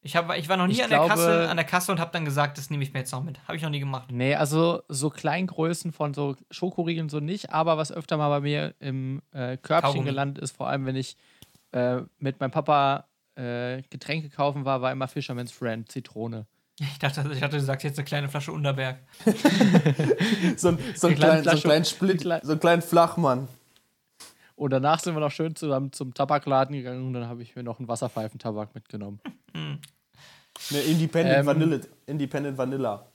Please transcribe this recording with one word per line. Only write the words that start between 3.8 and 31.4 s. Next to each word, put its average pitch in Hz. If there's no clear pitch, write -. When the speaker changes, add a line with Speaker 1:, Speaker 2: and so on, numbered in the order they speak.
Speaker 2:
Nee, 127
also 156
so 143
Kleingrößen 165
von 147
so 143
Schokoriegeln 170
so 147
nicht, 170
aber 160
was 156
öfter 165
mal 147
bei 143
mir 147
im, 131
äh, 131
Körbchen 156
Speaker 1:
Kaugummi. 131
Speaker 2:
gelandet 139
ist, -
vor 123
allem 135
wenn 131
ich, 131
äh, 123
mit 135
meinem 135
Papa, 143
äh, 123
Getränke 147
kaufen 143
war, 131
war 131
immer 131
Fisherman's 123
Friend, 113
Zitrone. 113
Speaker 1:
Ich 139
dachte, 143
ich 131
dachte, 143
du 143
sagst 135
jetzt 139
eine 139
kleine 147
Flasche 143
Unterberg. 139
Speaker 3:
<laughs> 185
So 175
ein, 170
so 175
ein 170
Speaker 2:
Eine -
kleine -
Speaker 3:
klein, -
so 151
ein 160
Speaker 2:
Flasche 156
Speaker 3:
kleinen 160
Split, -
Speaker 2:
Eine 185
klei- -
Speaker 3:
so 143
einen 156
kleinen 170
Flachmann. 165
Speaker 2:
Und 143
danach 143
sind 170
wir 151
noch 147
schön 160
zusammen 139
zum 131
Tabakladen 139
gegangen 127
und 127
dann 120
habe 120
ich -
mir 123
noch 117
einen 117
Wasserpfeifentabak 110
mitgenommen. 104
Speaker 1:
Hm. 143
Speaker 3:
Eine 143
Independent 160
Speaker 2:
Ähm, 143